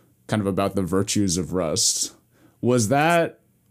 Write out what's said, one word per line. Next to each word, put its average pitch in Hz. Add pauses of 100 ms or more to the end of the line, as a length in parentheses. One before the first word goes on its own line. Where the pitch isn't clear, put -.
(260)
kind 110
of 98
about 98
the 98
virtues 95
of 85
Rust. - (460)
Was 117
that 160 (300)